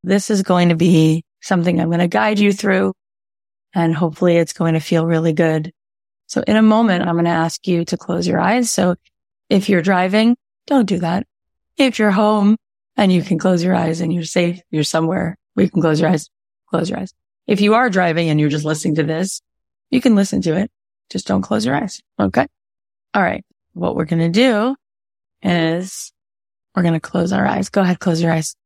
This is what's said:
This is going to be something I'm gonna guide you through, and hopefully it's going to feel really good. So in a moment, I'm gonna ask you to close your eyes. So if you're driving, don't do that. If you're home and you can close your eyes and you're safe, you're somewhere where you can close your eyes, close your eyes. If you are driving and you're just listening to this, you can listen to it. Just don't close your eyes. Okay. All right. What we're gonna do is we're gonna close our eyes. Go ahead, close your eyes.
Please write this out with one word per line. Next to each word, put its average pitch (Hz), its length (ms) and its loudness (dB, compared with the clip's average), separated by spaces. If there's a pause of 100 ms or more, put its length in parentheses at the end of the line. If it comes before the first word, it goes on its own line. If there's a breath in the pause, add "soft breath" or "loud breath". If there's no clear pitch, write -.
This 196 260 0
is 196 120 2
going 175 280 2
to 165 60 2
be 165 460 4 (200)
something 175 380 0
I'm 165 100 -2
gonna 170 180 0
guide 214 300 0
you 202 140 4
through, 196 420 -2 (800)
and 165 200 2
hopefully 170 440 0
it's 165 160 -2
going 165 200 0
to 160 60 0
feel 165 260 0
really 165 280 0
good. 160 380 0 (560)
So - 160 -4
in 214 120 2
a 220 60 4
moment, 214 440 2
I'm 170 80 -2
gonna 170 140 2
ask 165 400 -2
you 170 160 0
to - 120 -6
close - 300 -6
your 180 140 -2
eyes. 226 280 0
So 180 280 0 (520)
if 196 200 0
you're 190 120 2
driving, 196 560 2 (300)
don't 254 220 2
do 196 100 -2
that. 175 260 -2 (520)
If 262 240 0
you're 214 100 4
home 208 460 2 (400)
and 190 160 4
you 175 100 2
can 160 160 -2
close 175 240 0
your 185 140 0
eyes 165 240 -2
and 165 120 -2
you're 175 120 -4
safe, 175 440 -2
you're 156 140 -2
somewhere 165 540 -2 (180)
where 202 80 2
you 190 80 2
can 175 100 -2
close 156 200 2
your 160 100 2
eyes, 160 180 -2 (400)
close 165 220 -4
your - 80 -6
eyes. 190 160 -12 (320)
If 196 140 0
you 208 140 2
are 247 140 2
driving 170 400 0
and 151 120 2
you're 151 80 2
just 151 160 -4
listening 156 320 -2
to 156 80 0
this, 160 360 -6 (520)
you 254 80 0
can 226 160 4
listen 196 260 0
to 160 140 0
it. 196 120 -2 (420)
Just - 180 -8
don't 196 140 0
close 214 220 -2
your 254 120 -2
eyes. - 260 -8 (160)
Okay. 240 300 0 (680)
All 202 80 2
right. - 220 -4 (300)
What 175 200 -4
we're 170 100 -2
gonna 165 240 0
do 233 460 0 (680)
is 175 680 -2 (640)
we're 185 80 0
gonna 165 160 0
close 175 340 -4
our 196 140 0
eyes. 196 220 -2
Go 202 140 0
ahead, 180 180 0
close 165 200 -2
your 165 120 0
eyes. 160 340 -4